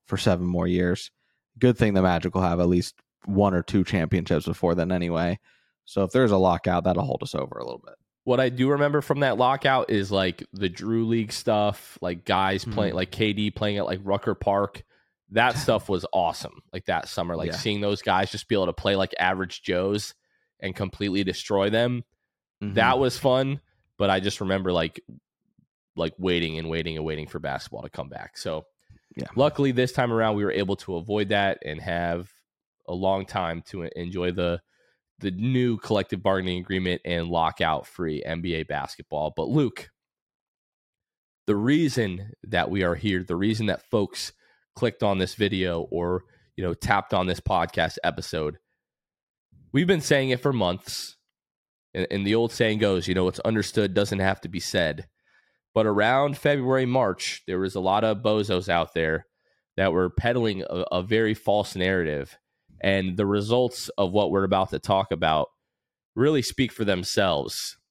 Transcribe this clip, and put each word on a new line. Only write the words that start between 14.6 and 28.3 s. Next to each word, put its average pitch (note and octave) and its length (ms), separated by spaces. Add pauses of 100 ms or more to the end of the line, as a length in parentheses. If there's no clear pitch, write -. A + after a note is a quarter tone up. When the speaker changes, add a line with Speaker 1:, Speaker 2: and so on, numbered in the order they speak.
Speaker 2:
That A2+ 260
Speaker 1:
<laughs> - 0
Speaker 2:
stuff - 320
was F#2 240
awesome, - 480 (100)
like, F#2 160
that F2 220
summer. F2 280
Like, D#2+ 160
Speaker 1:
Yeah. E2 40
Speaker 2:
seeing G#2 240
those G2+ 220
guys F#2+ 280
just - 160
be A#2+ 80
able G2 120
to E2+ 80
play G2+ 220
like F#2+ 220
average F#2 440
Joes G2 520 (460)
and F#2+ 160
completely G2 480
destroy G2 460
them. A#2+ 340 (580)
Speaker 1:
Mm-hmm. G2+ 120
Speaker 2:
That A#2+ 240
was C3 200
fun, C3+ 420 (360)
but G2+ 140
I F#2+ 100
just G2 220
remember, F#2+ 300
like, E2 280 (960)
like, E2 220
waiting E2+ 400
and E2 100
waiting D#2+ 280
and D#2 100
waiting D#2 220
for - 100
basketball C2+ 440
to B1+ 80
come C#2+ 200
back. - 260